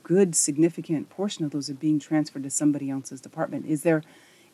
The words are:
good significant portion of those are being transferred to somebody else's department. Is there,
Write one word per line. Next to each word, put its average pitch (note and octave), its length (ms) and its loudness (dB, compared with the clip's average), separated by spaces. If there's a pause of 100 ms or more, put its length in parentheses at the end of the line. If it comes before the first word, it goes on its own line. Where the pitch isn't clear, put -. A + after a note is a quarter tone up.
good F3 320 4
significant D#3+ 760 0
portion F#3+ 340 -4
of C#3+ 60 -2
those C#3+ 180 -4
are C#3+ 60 -8
being D3+ 240 0
transferred D3+ 460 -2
to C#3 60 -8
somebody C#3 400 0
else's C3+ 300 -8
department. - 460 -6
Is D#3 160 -2
there, D#3+ 200 4 (520)